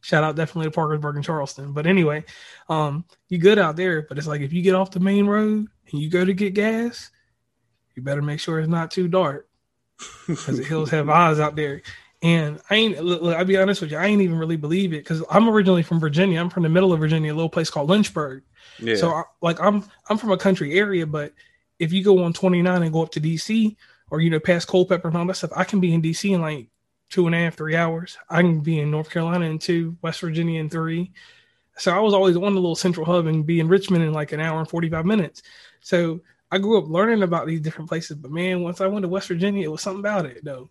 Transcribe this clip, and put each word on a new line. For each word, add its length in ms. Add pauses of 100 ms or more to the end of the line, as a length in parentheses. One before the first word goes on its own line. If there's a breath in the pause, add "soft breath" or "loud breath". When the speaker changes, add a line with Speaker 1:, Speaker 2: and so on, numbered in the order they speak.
Speaker 1:
Shout 200
out 140
definitely 340
to 40
Parkersburg 420
and 80
Charleston. 480
But 140
anyway, 380 (440 loud breath)
um, 360 (240)
you 100
good 200
out 180
there. 260
But 160
it's 100
like, 120
if 120
you 100
get 140
off 160
the 80
main 260
road 400 (240)
and 100
you 80
go 160
to 80
get 220
gas, 560 (880)
you 60
better 200
make 160
sure 220
it's 80
not 240
too 160
dark 400 (500)
'cause 600
the 60
hills 260
have 180
Speaker 2:
<laughs> 20
Speaker 1:
eyes 300
out 160
there. 260 (400 loud breath)
And 380 (100)
I 60
ain't, 280
look, 160
look, 160
I'll 80
be 140
honest 240
with 80
you, 80
I 80
ain't 160
even 160
really 180
believe 380
it 100
'cause 260
I'm 200
originally 320
from 180
Virginia. 400
I'm 80
from 140
the 80
middle 240
of 40
Virginia, 340
a 40
little 140
place 180
called 220
Lynchburg. 520 (360 loud breath)
Speaker 2:
Yeah. 180
Speaker 1:
So, 140
I, 120 (200)
like, 180
I'm, 240 (240 soft breath)
I'm 80
from 140
a 80
country 400
area, 280
but 280 (440 soft breath)
if 140
you 100
go 220
on 80
twenty-nine 500
and 100
go 100
up 100
to 80
D 160
C 400 (340 soft breath)
or, 120
you 80
know, 100
past 260
Culpeper 420
and 80
all 100
that 100
stuff, 180
I 100
can 140
be 140
in 80
D 140
C 180
in, 80
like, 280 (420)
two 160
and 80
a 40
half, 160
three 220
hours. 400 (120)
I 120
can 200
be 200
in 100
North 200
Carolina 340
in 140
two, 440
West 180
Virginia 380
in 100
three. 440 (640 soft breath)
So 160
I 80
was 140
always 200
on 80
the 180
little 140
central 320
hub 200
and 200
be 140
in 80
Richmond 340
in, 100
like, 200
an 80
hour 180
and 100
forty-five 360
minutes. 380 (380 loud breath)
So 420 (280 soft breath)
I 80
grew 200
up 100
learning 340
about 240
these 140
different 300
places, 260
but 140
man, 320
once 180
I 60
went 180
to 40
West 200
Virginia, 360
it 60
was 120
something 180
about 260
it, 180
though. 260